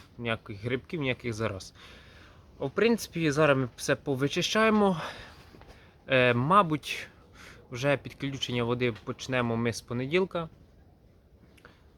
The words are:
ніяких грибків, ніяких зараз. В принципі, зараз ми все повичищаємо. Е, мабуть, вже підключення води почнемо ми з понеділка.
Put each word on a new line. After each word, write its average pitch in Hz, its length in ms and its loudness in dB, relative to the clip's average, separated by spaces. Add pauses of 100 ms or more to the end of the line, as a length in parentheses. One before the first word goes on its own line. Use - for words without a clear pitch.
(180)
ніяких 110 460 -6
грибків, 127 360 -6
ніяких 123 320 -4
зараз. 104 420 -6 (840)
В 139 120 -4
принципі, 202 600 0
зараз 143 280 4
ми 131 180 0
все 143 200 0
повичищаємо. 185 1040 2 (1080)
Е, 127 280 4
мабуть, 156 760 2 (600)
вже 135 260 0
підключення 123 680 -4
води 120 300 0 (100)
почнемо 123 520 -2
ми 117 160 0
з - 80 -6
понеділка. 160 680 -4 (1500)